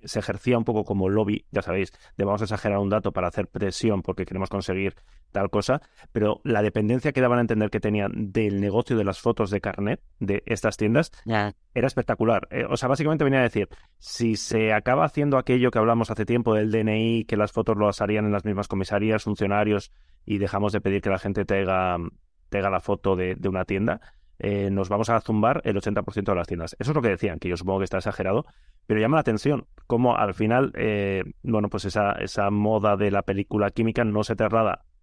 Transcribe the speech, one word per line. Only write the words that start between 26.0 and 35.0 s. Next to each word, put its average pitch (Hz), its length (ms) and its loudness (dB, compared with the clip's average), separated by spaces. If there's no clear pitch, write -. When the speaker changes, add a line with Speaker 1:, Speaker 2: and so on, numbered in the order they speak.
Speaker 1:
por - 140 -8
ciento 104 160 -2
de 90 80 0
las 85 80 -4
tiendas. 82 320 -8
Eso 135 120 -2
es 151 40 2
lo 147 80 0
que 117 60 4
decían, 90 280 -2
que 90 100 -6
yo 87 80 -2
supongo 92 220 -2
que 98 60 0
está 95 160 -2
exagerado, 101 460 -2
pero 107 120 2
llama 123 180 2
la 151 40 2
atención 123 460 0
cómo 120 320 4
al 101 160 0
final, 117 420 2
eh, 101 480 -2
bueno, 107 260 0
pues 95 160 -6
esa, 101 280 0
esa 101 360 -2
moda 104 480 2
de 101 140 2
la 101 100 0
película 101 480 0
química 117 340 0
no 107 200 0
se 107 120 -2
traslada, 107 480 0